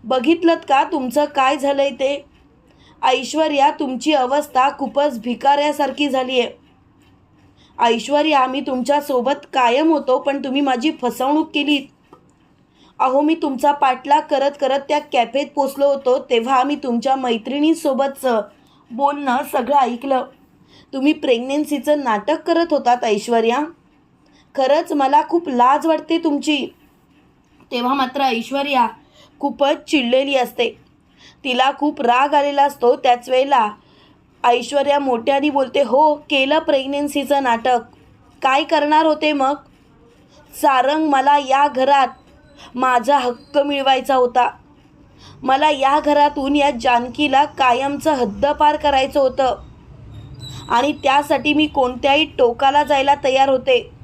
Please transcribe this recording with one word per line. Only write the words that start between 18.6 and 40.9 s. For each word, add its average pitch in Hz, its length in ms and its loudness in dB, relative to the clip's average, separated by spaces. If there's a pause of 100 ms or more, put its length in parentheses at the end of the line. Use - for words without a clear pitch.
बोलणं 277 460 -2 (160)
सगळं 269 240 0
ऐकलं. 254 480 0 (680)
तुम्ही 269 200 0
प्रेग्नन्सीचं 285 920 -2
नाटक 240 420 -2
करत 339 240 2
होतात 247 340 0
ऐश्वर्या. 226 560 0 (960)
खरंच 285 380 0
मला 294 360 2
खूप 339 200 -2
लाज 269 380 2
वाटते 320 320 0
तुमची." 294 480 -2 (1040)
तेव्हा 247 240 -2
मात्र 269 260 -2
ऐश्वर्या 262 680 -2 (520)
खूपच 285 500 -2
चिडलेली 269 460 0
असते, 240 480 -2 (600)
तिला 262 340 0
खूप 294 220 -2
राग 262 340 2
आलेला 285 300 2
असतो. 277 320 2
त्याच 240 320 0
वेळेला 254 420 2 (760)
ऐश्वर्या 277 540 2
मोठ्याने 277 520 0
बोलते, 277 320 0
"हो, 285 320 4
केलं 294 440 0
प्रेग्नन्सीचं 285 840 -2
नाटक. 240 360 0 (640)
काय 277 220 2
करणार 311 420 2
होते 302 260 0
मग? 277 220 0 (1080)
सारंग, 285 440 2